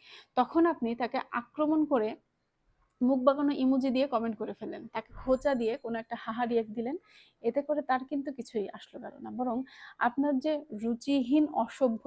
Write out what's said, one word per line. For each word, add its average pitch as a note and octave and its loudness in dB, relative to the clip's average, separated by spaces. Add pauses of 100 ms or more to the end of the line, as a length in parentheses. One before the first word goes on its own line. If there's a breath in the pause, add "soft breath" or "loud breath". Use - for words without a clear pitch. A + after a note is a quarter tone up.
(360 loud breath)
তখন D#4 4
আপনি A#3+ 0
তাকে A#3+ -4 (140)
আক্রমণ D4+ 0
করে A#3+ 2 (840)
মুখ B3+ 4
বাঁকানো C#4+ 4
ইমোজি C4 2
দিয়ে C4 2
কমেন্ট A3+ -2
করে G#3 -6
ফেললেন, G#3 -12
তাকে - -10
খোঁচা C4 0
দিয়ে A#3 0
কোনো A#3 -6
একটা A3+ -10
হাহা A3+ -4
রিয়েক্ট A3+ 0
দিলেন, A#3+ -6 (460 soft breath)
এতে A#3+ 0
করে D4 0
তার C4 0
কিন্তু C#4 -4
কিছুই A3+ -6
আসলো - -16
গেল - -14
না, A3+ -12
বরং A#3+ -2 (500 loud breath)
আপনার C#4+ 2
যে D#4 0 (300)
রুচিহীন, C4 2
অসভ্য, A3+ 0